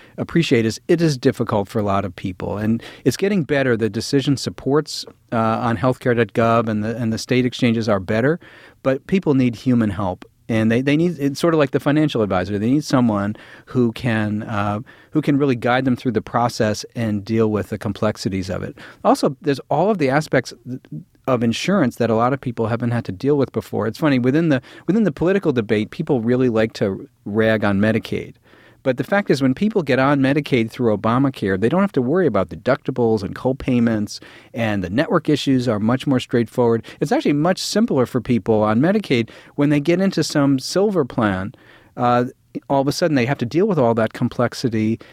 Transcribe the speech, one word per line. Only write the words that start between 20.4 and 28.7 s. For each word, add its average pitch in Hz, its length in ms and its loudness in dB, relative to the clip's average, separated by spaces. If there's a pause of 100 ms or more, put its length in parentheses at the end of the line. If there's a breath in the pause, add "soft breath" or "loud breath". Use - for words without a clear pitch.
of 123 160 0
insurance 123 540 0
that 113 140 0
a 113 60 2
lot 120 180 2
of 139 80 -6
people 113 260 -4
haven't 117 240 -2
had 120 140 -2
to - 80 -8
deal 139 240 0
with 131 160 -2
before. 107 340 -4
It's 110 100 -6
funny, 143 220 2
within 147 300 2
the, 131 120 2 (240 loud breath)
within 208 200 2
the 160 60 0
political 170 420 0
debate, 107 360 0
people 156 300 -2
really 123 300 2
like 110 240 0
to 98 360 -4 (140)
rag 110 400 2
on 101 160 2
Medicaid. 107 560 -2 (480 soft breath)